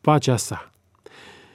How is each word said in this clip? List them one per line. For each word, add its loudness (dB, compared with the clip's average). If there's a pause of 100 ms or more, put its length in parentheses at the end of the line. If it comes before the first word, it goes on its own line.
pacea 2
sa. -10 (840)